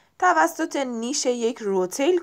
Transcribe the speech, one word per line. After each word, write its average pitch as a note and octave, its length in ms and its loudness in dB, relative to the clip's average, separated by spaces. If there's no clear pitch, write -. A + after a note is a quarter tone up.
توسط D#4+ 560 2
نیش B3+ 500 -4
یک A#3+ 320 0
روتیل G#3 640 0